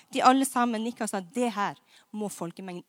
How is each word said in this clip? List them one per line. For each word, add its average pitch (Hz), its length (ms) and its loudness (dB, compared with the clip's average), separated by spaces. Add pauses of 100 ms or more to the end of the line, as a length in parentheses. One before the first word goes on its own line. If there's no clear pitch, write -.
(120)
De - 120 0
alle 262 220 8
sammen 233 380 0
nikket 233 240 -4
og - 20 -6
sa, 202 100 -4
«Det 240 320 -2
her 190 260 -2 (340)
må 214 200 -6
folkemengden 175 560 -10